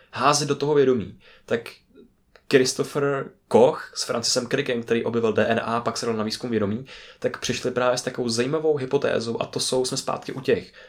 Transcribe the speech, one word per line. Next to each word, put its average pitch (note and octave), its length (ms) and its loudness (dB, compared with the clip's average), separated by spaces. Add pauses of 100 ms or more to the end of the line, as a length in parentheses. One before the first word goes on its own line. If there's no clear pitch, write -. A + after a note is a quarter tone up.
(120)
házet C#3+ 360 2
do C#3 60 2
toho C#3+ 200 0
vědomí. B2+ 440 2 (280)
Tak A#2 140 -2 (920)
Christopher C3+ 800 0 (180)
Koch - 460 4
s - 100 -4
Francisem A#2+ 440 -2
Crickem, B2 340 -2
který A#2 220 0
objevil A2+ 280 0
D G#2+ 140 2
N A2+ 180 2
A, A2+ 160 -2
pak A2 180 -4
se - 80 -4
dal A#2 80 0
na G#2+ 100 -2
výzkum A2 260 -6
vědomí, G#2+ 340 0 (340)
tak - 220 -4
přišli - 300 -2
právě B2 280 2
s - 40 -6
takovou - 260 -4
zajímavou C#3+ 480 0
hypotézou C3 640 0
a - 60 -2
to - 140 -6
jsou, C3 240 0
jsme - 120 -4
zpátky - 360 -6
u - 80 -10
těch - 320 0 (160)